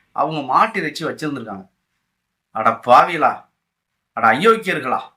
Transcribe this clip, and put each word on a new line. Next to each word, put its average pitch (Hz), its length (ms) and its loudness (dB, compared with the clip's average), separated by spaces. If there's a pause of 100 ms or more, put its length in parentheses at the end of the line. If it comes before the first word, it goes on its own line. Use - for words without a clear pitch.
(120)
அவங்க 156 300 -2
மாட்டு 180 380 0
இறைச்சி 156 260 -8
வச்சிருந்திருக்காங்க. 120 600 -8 (840)
அட 113 180 -2
பாவிகளா, 127 760 2 (720)
அட 113 140 0
அயோக்கியர்களா 156 720 2 (180)